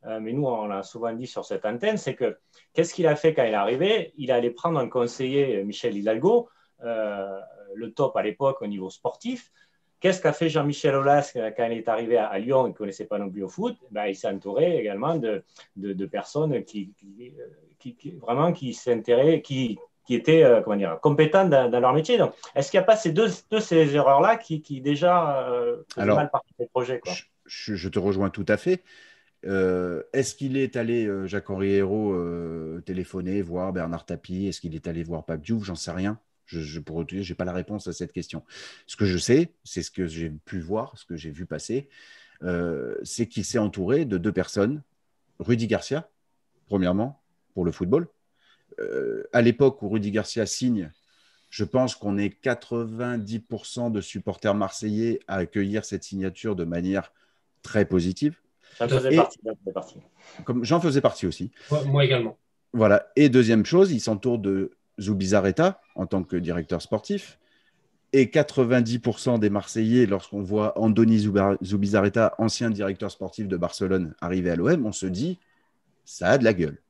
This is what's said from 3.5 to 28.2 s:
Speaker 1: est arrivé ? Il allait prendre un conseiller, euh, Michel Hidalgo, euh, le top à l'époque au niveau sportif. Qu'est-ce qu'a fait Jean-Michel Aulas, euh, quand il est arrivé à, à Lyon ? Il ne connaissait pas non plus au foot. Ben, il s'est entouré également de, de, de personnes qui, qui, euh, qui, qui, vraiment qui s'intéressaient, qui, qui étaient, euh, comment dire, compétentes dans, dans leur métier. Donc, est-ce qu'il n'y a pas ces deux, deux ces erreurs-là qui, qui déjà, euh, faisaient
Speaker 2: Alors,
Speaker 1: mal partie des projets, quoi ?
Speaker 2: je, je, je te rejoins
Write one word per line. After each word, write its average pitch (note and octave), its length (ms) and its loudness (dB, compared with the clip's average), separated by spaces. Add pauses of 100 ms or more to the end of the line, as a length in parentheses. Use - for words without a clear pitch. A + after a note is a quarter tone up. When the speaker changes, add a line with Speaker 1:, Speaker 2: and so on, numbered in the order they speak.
Speaker 1:
est - 20 0
arrivé ? C#3+ 640 0
Il C3 120 -4
allait A#2+ 200 2
prendre E3 280 -2
un A#2+ 100 -2
conseiller, C3 680 0
euh, G2 80 -2
Michel G#2 320 -4
Hidalgo, A#2+ 540 0 (340)
euh, G2+ 560 -4 (340)
le A2 180 -12
top C3+ 220 -2
à G2+ 80 0
l'époque C3 380 -2
au A2 60 -8
niveau F#2+ 240 -8
sportif. - 600 -10 (500)
Qu'est-ce F#3 220 2
qu'a D3 100 2
fait E3 160 0
Jean-Michel C#3+ 460 0
Aulas, C#3 400 4
euh, A2+ 160 -4
quand A#2 160 -2
il A2+ 120 -2
est A2 100 -6
arrivé A2+ 300 2
à, G#2+ 80 2
à G2+ 120 -4
Lyon ? B2+ 280 2
Il G#2 40 -2
ne F2 40 -10
connaissait G2+ 320 -10
pas G#2 120 -6
non G2+ 120 -6
plus G2 120 -8
au F#2+ 60 -6
foot. A#3 280 -6 (140)
Ben, G#2 160 -4
il G2 80 -4
s'est - 140 -6
entouré G#2 480 0
également A2+ 400 -2
de, A2 260 -4 (340)
de, G2 160 -8
de F#2+ 140 -6
personnes C3+ 580 -4
qui, G2 320 -12
qui, A2 440 -20
euh, B2 60 -16 (340)
qui, - 160 -16
qui, D#3 160 -16
vraiment D#3 400 0
qui B2 220 -6
s'intéressaient, B2 680 2
qui, B2+ 340 -4 (300)
qui B2 80 -2
étaient, D#3 300 6
euh, A#2 180 8
comment G#2+ 140 -2
dire, F2+ 260 -2
compétentes D#3 480 4
dans, C3 180 6
dans A#2+ 120 2
leur B2+ 120 4
métier. D#3+ 240 2
Donc, C#3+ 160 4 (220)
est-ce - 160 -2
qu'il G3+ 80 4
n'y F#3 60 2
a - 20 0
pas A3 100 8
ces G3+ 140 0
deux, G3 160 2 (240)
deux G#3+ 80 0
ces D#3+ 380 4
erreurs-là D3 400 6
qui, D#3+ 260 -8
qui C#3 180 -10
déjà, C#3+ 680 2
euh, A#2+ 300 -2 (100)
faisaient - 140 -6
Speaker 2:
Alors, G#2 140 4
Speaker 1:
mal - 140 0
partie - 300 -4
des A#2+ 60 -4
projets, B2 340 -2
quoi ? - 120 -8
Speaker 2:
je, - 120 -10 (200)
je, - 300 -10
je F2+ 140 -6
te G2 100 -2
rejoins F#2+ 320 0